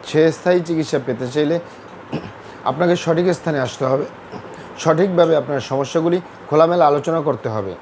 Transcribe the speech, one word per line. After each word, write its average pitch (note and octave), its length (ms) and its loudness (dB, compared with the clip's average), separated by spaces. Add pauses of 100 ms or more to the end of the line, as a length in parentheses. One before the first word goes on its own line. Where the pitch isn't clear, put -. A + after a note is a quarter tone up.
সে D#3 120 2 (160)
স্থায়ী F3+ 300 2
চিকিৎসা D#3 380 -2
পেতে B2 280 -4
চাইলে D3+ 220 2 (1120)
আপনাকে E3+ 340 2
সঠিক E3+ 240 2 (120)
স্থানে D#3 260 -2
আসতে B2+ 260 -4
হবে, C3+ 140 0 (800)
সঠিকভাবে E3 580 4
আপনার C3 280 -4
সমস্যাগুলি D#3+ 480 0 (320)
খোলামেলা E3 420 6
আলোচনা D#3+ 360 0
করতে B2+ 220 -2
হবে। G2 320 -4